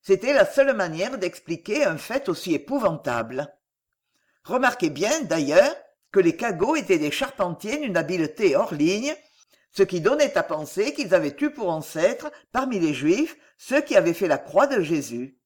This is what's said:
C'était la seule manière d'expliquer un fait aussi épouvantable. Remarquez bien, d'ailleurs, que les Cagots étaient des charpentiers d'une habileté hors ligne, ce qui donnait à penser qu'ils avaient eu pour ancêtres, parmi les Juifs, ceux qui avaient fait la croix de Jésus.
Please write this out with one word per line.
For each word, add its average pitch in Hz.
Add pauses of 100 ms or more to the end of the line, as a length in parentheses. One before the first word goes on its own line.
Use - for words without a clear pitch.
C'était 196
la 220
seule 269
manière 196
d'expliquer 190
un 160
fait 254
aussi 170
épouvantable. 143 (880)
Remarquez 240
bien, 214
d'ailleurs, 160 (380)
que 196
les 165
Cagots 233
étaient 190
des 147
charpentiers 208
d'une 233
habileté 160
hors 175
ligne, 202 (560)
ce 196
qui 180
donnait 277
à 170
penser 180
qu'ils 214
avaient 156
eu 294
pour 226
ancêtres, 165 (220)
parmi 254
les 160
Juifs, 165 (180)
ceux 277
qui 285
avaient 170
fait 180
la 143
croix 208
de 254
Jésus. 135